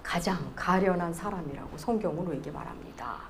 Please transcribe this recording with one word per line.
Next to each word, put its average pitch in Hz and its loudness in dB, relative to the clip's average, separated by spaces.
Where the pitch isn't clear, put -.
가장 180 2
가련한 180 4
사람이라고 170 -4
성경은 185 2
우리에게 147 -2
말합니다. 120 -8